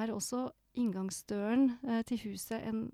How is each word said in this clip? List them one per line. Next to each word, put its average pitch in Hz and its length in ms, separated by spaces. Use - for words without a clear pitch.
er 226 100
også 247 400
inngangsdøren, 214 1040
eh, 226 140
til 233 160
huset 214 480
en 220 280